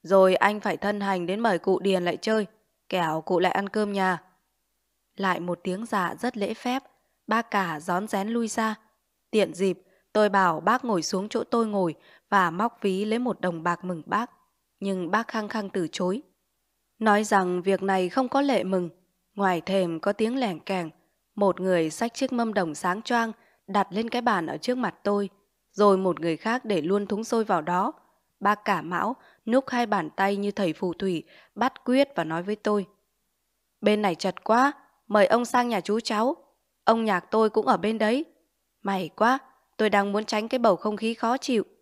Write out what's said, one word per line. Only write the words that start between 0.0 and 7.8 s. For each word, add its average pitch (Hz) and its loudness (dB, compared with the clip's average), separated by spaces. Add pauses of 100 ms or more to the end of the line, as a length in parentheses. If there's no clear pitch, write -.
Rồi 190 6
anh 208 2
phải 202 -4
thân 208 -4
hành 190 -2
đến 196 -4
mời 190 0
cụ 190 0
Điền 185 0
lại 175 -2
chơi, 220 -2 (420)
kẻo 160 -2
cụ 180 0
lại 180 2
ăn 202 -2
cơm 208 -4
nhà." 185 -2 (920)
Lại 185 -2
một 175 -6
tiếng 190 -6
dạ 190 -2
rất 240 -4
lễ 202 -4
phép, 247 -6 (440)
bác 220 -2
cả 170 -2
rón 185 -2